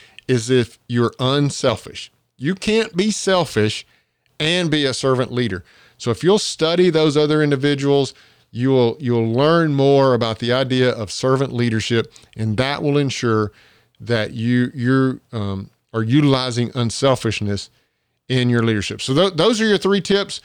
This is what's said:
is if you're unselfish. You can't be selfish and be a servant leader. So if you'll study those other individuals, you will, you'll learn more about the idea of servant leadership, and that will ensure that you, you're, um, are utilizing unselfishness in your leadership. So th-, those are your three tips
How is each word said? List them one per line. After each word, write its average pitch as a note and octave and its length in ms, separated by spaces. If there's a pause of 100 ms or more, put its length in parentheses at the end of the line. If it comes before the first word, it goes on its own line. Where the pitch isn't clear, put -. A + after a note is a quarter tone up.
(260)
is B2 240
if B2 280 (100)
you're A#2+ 300
unselfish. C3+ 920 (280)
You D3+ 160
can't G#3+ 420
be G#3 140
selfish E3 760 (540)
and E3 320
be D3 160
a B2+ 80
servant C3 380
leader. A#2+ 320 (340)
So - 120
if A2+ 140
you'll G3 140
study F3 520
those D#3 260
other D3+ 260
individuals, C#3 720 (360)
you B2 200
will, B2 280
you'll A#2 320
learn D3+ 440
more C#3 400
about A2+ 240
the A#2 140
idea B2+ 380
of A2 200
servant C3 420
leadership, A#2 600 (240)
and A2 200
that C3+ 260
will C#3+ 140
ensure A#2 560 (480)
that A2 320
you, B2 420
you're, C3 460 (120)
um, G2+ 380 (240)
are A2+ 80
utilizing B2+ 720
unselfishness A2+ 920 (600)
in B2+ 200
your A#2+ 140
leadership. G#2+ 400
So C3 120
th-, F3+ 200
those G#3+ 260
are A3+ 60
your G3+ 120
three G3 220
tips - 440